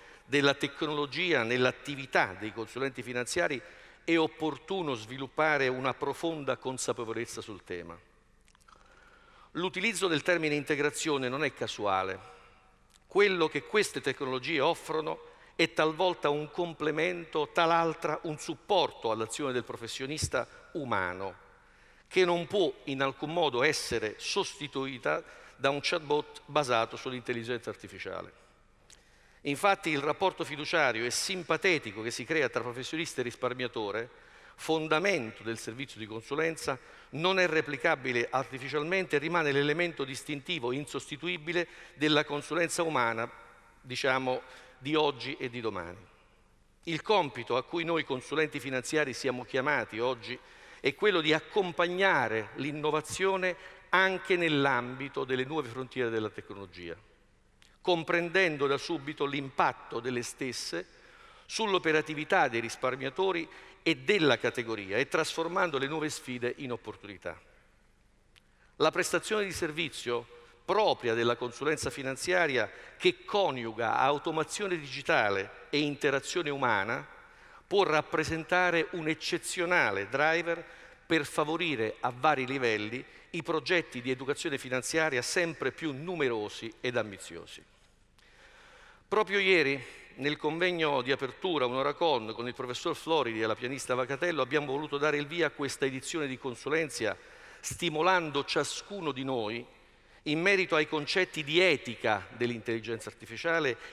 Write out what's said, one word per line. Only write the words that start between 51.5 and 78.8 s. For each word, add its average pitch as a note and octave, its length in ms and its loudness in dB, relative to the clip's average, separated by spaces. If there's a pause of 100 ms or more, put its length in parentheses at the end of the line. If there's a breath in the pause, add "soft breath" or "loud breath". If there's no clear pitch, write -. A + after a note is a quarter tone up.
l'innovazione D#3 1000 0 (340 loud breath)
anche F#3 460 4
nell'ambito C3+ 880 2
delle C3 200 0
nuove C#3+ 240 -4
frontiere B2 420 -2
della G#2+ 200 0
tecnologia, F2+ 640 -12 (840 soft breath)
comprendendo E3+ 840 2
da C#3 120 2
subito D3 480 -4
l'impatto C3+ 720 -2
delle B2 220 -2
stesse - 640 -6 (600 loud breath)
sull'operatività D#3+ 1000 2
dei A#2 120 0
risparmiatori C3+ 880 -2 (380 loud breath)
e D#3 120 4
della C#3+ 380 6
categoria A2 600 -2
e C3+ 100 2
trasformando E3 720 0
le C3+ 80 0
nuove D3+ 240 -2
sfide B2 460 -6
in C3 160 -8
opportunità. G2+ 680 -12 (1400 soft breath)
La D#3 120 6
prestazione F#3 540 0
di F#3 80 -6
servizio D3 720 -4 (380 loud breath)
propria E3+ 500 2
della A#2 220 4
consulenza C#3 520 -2
finanziaria, C3+ 800 0 (300 loud breath)
che - 260 2
coniuga A#2+ 720 0
automazione D#3 800 2
digitale B2+ 920 2
e C#3+ 80 2
interazione D3 720 0
umana, B2 560 2 (580 loud breath)
può F#3+ 200 4
rappresentare D#3+ 1080 2